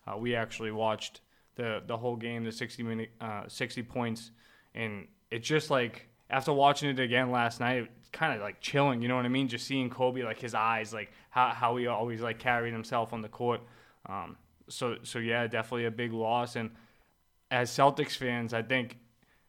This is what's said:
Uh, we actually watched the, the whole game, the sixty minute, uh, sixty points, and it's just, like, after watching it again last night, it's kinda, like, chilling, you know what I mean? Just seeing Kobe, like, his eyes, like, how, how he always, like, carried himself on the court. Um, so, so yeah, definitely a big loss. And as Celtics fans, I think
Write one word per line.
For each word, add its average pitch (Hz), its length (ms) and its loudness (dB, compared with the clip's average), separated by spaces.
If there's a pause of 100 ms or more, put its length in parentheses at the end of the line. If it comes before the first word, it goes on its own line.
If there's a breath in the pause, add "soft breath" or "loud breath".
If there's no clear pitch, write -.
Uh, 101 100 -6
we 120 200 -2
actually 110 340 -4
watched 107 500 -2 (360)
the, 113 280 -4
the 117 120 -4
whole 120 180 -2
game, 117 300 -4
the 113 80 -4
sixty 117 320 -8
minute, 113 260 -4 (100)
uh, 107 280 -6
sixty 123 340 -6
points, 117 480 -4 (460 soft breath)
and 107 320 -6 (240)
it's 117 160 -4
just, 151 200 2
like, 123 400 0 (220)
after 135 220 2
watching 143 380 6
it 131 100 0
again 123 320 4
last 120 260 2
night, 123 400 0
it's - 120 -20
kinda, 147 300 0
like, 101 200 -6
chilling, 139 420 4
you 120 60 0
know 127 80 2
what 123 80 2
I 123 40 2
mean? 131 200 2
Just 117 180 -4
seeing 131 240 0
Kobe, 127 320 0
like, 110 160 -4
his 117 160 -6
eyes, 110 400 0
like, 104 160 -8 (200 soft breath)
how, 127 180 6
how 120 260 2
he 123 140 0
always, 117 320 0
like, 113 180 -2
carried 120 340 2
himself 113 400 -2
on 117 80 -4
the 107 80 -8
court. 120 320 0 (480 soft breath)
Um, 90 280 -8 (320)
so, 117 340 -4
so 120 160 -8
yeah, 117 300 0
definitely 117 380 -2
a 113 40 0
big 117 220 -4
loss. 117 420 0
And 113 160 -4 (800 soft breath)
as 123 180 2
Celtics 139 480 4
fans, 120 380 -2
I 113 80 0
think 120 340 0 (520)